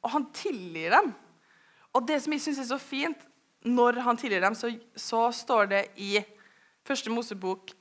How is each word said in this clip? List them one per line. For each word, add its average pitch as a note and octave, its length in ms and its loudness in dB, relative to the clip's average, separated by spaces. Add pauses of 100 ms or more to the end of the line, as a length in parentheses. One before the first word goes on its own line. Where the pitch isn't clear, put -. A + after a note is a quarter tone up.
Og A#3 80 -4
han C#4+ 240 -2
tilgir F3 560 -4
dem. D4 220 6 (800)
Og B3 140 2
det D4+ 160 2
som D4+ 100 -2
jeg D4 80 -2
synes C#4 220 -4
er A#3+ 80 -8
så C#4 100 -2
fint, D4+ 380 -4 (440)
når A#3+ 400 4
han A#3 160 2
tilgir G3+ 240 0
dem, G#3 140 4
så, A#3+ 140 -4 (260)
så A#3 380 2
står G#3+ 360 2
det G3 120 2 (180)
i G3+ 160 -2 (680)
Første C4 300 -4
Mosebok F#3+ 680 -6